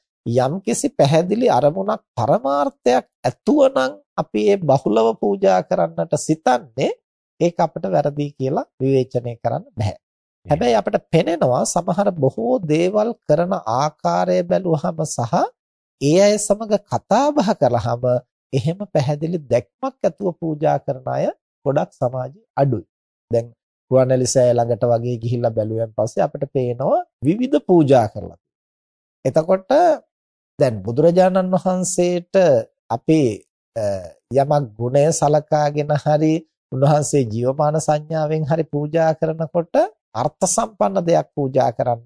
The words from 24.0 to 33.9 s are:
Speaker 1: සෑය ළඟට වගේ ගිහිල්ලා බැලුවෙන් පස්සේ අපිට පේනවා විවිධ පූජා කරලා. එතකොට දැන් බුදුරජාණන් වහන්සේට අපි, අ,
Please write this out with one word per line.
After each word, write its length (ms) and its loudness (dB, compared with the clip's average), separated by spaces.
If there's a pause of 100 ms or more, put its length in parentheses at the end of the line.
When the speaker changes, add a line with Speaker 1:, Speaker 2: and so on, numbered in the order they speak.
Speaker 1:
සෑය 260 2
ළඟට 320 0
වගේ 320 0
ගිහිල්ලා 360 -2
බැලුවෙන් 380 -4
පස්සේ 320 -2
අපිට 240 -6
පේනවා 540 -2 (180)
විවිධ 420 0
පූජා 460 4
කරලා. 320 -12 (840)
එතකොට 460 0 (880)
දැන් 200 2
බුදුරජාණන් 720 2
වහන්සේට 840 -2 (520)
අපි, 340 2 (540)
අ, 80 -6 (480)